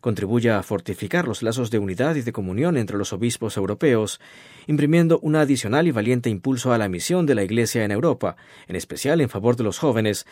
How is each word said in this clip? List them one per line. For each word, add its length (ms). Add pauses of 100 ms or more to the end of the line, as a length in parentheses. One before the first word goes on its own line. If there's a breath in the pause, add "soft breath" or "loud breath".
contribuya 560
a 60
fortificar 640
los 160
lazos 280
de 100
unidad 340
y 80
de 100
comunión 440
entre 200
los 160
obispos 440
europeos, 640 (480 loud breath)
imprimiendo 500
un 160
adicional 540
y 20
valiente 400
impulso 420
a 60
la 100
misión 380
de 80
la 80
Iglesia 420
en 60
Europa, 460 (320 loud breath)
en 80
especial 440
en 80
favor 280
de 80
los 140
jóvenes, 540